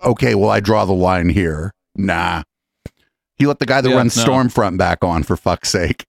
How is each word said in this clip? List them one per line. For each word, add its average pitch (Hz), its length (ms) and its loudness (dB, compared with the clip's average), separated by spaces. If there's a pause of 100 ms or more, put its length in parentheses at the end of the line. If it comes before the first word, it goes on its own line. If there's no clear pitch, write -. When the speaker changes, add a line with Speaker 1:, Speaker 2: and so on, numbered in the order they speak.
Speaker 1:
"Okay, 120 300 2
well, 104 160 2
I 104 100 2
draw 104 240 2
the 95 80 0
line 90 380 2
here." 85 420 -2 (240)
Nah. 87 460 -2 (920)
He 143 100 2
let 143 140 0
the 135 60 -4
guy 135 140 2
that 131 80 0
Speaker 2:
Yeah, 131 80 2
Speaker 1:
runs 120 220 0
Speaker 2:
no. 117 60 2
Speaker 1:
Stormfront 120 520 0
back 90 260 -2
on, 82 200 0
for 87 160 -4
fuck's - 320 -2
sake. 87 380 -4